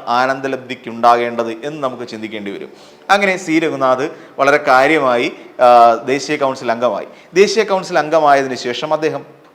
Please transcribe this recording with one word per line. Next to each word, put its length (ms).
ആനന്ദലബ്ധിക്ക് 840
ഉണ്ടാകേണ്ടത് 600
എന്ന് 180
നമുക്ക് 260
ചിന്തിക്കേണ്ടി 420
വരും. 180
അങ്ങനെ 260
സി 220
രഘുനാഥ് 520
വളരെ 180
കാര്യമായി, 760
ആ, 340
ദേശീയ 420
കൗൺസിൽ 360
അംഗമായി. 340
ദേശീയ 300
കൗൺസിൽ 340
അംഗമായതിനു 560
ശേഷം 380
അദ്ദേഹം 480